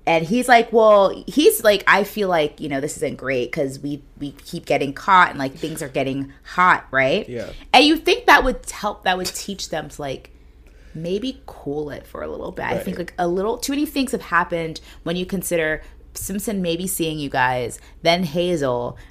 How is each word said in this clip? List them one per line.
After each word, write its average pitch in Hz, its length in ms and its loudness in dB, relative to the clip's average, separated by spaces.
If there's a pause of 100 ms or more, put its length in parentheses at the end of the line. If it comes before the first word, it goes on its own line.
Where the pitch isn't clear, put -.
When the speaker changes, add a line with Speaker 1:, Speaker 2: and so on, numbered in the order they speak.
Speaker 1:
And 165 200 2
he's 240 220 0
like, 233 220 6
"Well," 208 560 6
he's 311 380 2
like, 208 220 4
"I 190 180 6
feel 196 240 -4
like, 156 320 0
you 151 80 -8
know, 139 120 -4
this 151 180 -6
isn't 127 180 -4
great 127 360 -4
'cause 135 260 -4
we, 143 240 -8 (160)
we 143 140 -10
keep - 340 -14
getting 143 260 0
caught 180 380 4
and, - 80 -8
like, 135 160 -4
things 156 280 -8
are 143 60 -8
getting 135 420 -4 (120)
hot, 180 480 2
right?" 135 360 2
Speaker 2:
Yeah. 113 220 -10 (240)
Speaker 1:
And 277 140 8
you 311 100 4
think 359 300 0
that 277 180 8
would 254 260 -4
help, - 340 -8
that 185 120 2
would 185 120 -6
teach - 420 -10
them 151 180 -6
to, 147 140 -12
like, - 280 -10 (640)
maybe 202 520 -6
cool 147 440 -8
it - 160 -14
for - 160 -12
a - 60 -6
little 156 240 -10
bit. - 140 -8
I 175 120 -2
think, 190 200 -6
Speaker 2:
Right. 175 80 -8
Speaker 1:
like, - 120 -18
a 180 80 0
little, 190 300 -2
too - 160 -6
many 285 140 -2
things 277 260 -4
have 214 80 -4
happened 170 600 -2 (240)
when 170 120 -4
you 180 80 -4
consider 160 560 -2 (320)
Simpson 202 480 -6
maybe 170 260 -2
seeing 160 320 -4
you 143 120 -6
guys, 127 480 -2 (240)
then 175 220 2
Hazel. 139 760 0 (120)